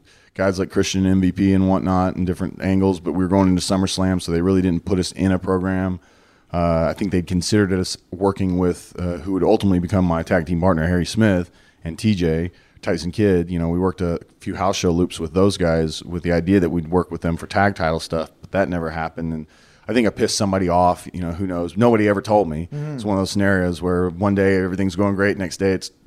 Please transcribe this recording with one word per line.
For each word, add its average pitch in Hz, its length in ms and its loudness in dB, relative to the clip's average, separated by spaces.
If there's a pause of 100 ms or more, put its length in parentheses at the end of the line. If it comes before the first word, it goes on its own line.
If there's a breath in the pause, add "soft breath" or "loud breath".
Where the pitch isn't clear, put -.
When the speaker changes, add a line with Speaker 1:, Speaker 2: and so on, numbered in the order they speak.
(340 soft breath)
Speaker 1:
guys 95 240 -2
like 95 140 -4
Christian 95 340 0
M 95 160 4
V 92 100 2
P 98 220 2
and 95 160 4
whatnot 92 460 0
and 90 100 -2
different 90 340 -6
angles, 95 400 2
but 82 120 -6
we 92 120 -2
were 87 60 0
going 95 200 4
into 90 120 2
SummerSlam, 95 580 0
so 85 120 -6
they 85 100 0
really 92 220 2
didn't 85 200 0
put 92 140 -2
us 90 140 -2
in 95 200 0
a 92 60 2
program. 92 600 -2 (520 soft breath)
Uh, 82 380 2
I 78 40 -2
think 101 180 -4
they'd 90 160 0
considered 92 440 0
us 92 260 -4 (140)
working 95 460 -2
with, 90 400 -2
uh, 87 200 -4
who 95 160 -6
would 90 100 0
ultimately 98 360 4
become 92 260 2
my 82 180 0
tag 90 240 0
team 87 120 -2
partner, 82 280 2
Harry 87 180 2
Smith, 98 460 0 (320 soft breath)
and 80 160 -10
T 107 160 2
J, 85 360 0 (300 soft breath)
Tyson 85 300 -4
Kidd. 90 400 2
You 87 80 -2
know, 82 100 -2
we 87 80 0
worked 92 240 -2
a 85 180 -2 (200)
few 92 160 -10
house 95 200 -2
show 90 160 0
loops 85 280 0
with 80 140 -8
those 95 220 2
guys 82 480 0
with 85 200 -8
the 85 80 0
idea 85 280 4
that 82 120 2
we'd 82 180 -4
work 87 220 0
with 82 100 -8
them 82 160 -2
for - 100 -14
tag 101 280 0
title 80 240 -2
stuff, 80 320 -6 (100)
but - 100 -20
that 95 180 0
never 82 220 -4
happened. 80 420 -6
And 78 140 -10 (400 soft breath)
I 107 60 -4
think 117 140 2
I 92 40 0
pissed - 260 -2
somebody 95 320 0
off, 90 420 2
you 87 80 -10
know, 85 120 -4
who 92 140 -6
knows? 87 300 -6
Nobody 110 320 4
ever 101 140 2
told 104 260 2
me. 80 240 -6
Speaker 2:
Mm. 147 240 -8
Speaker 1:
It's 117 80 -10
one 101 140 0
of 95 40 0
those 92 100 -2
scenarios 92 500 0
where 90 280 0
one 95 240 0
day 98 240 4
everything's 92 380 -2
going 98 200 0
great, 98 220 2
next 92 200 -6
day 98 160 2
it's - 180 -6 (160)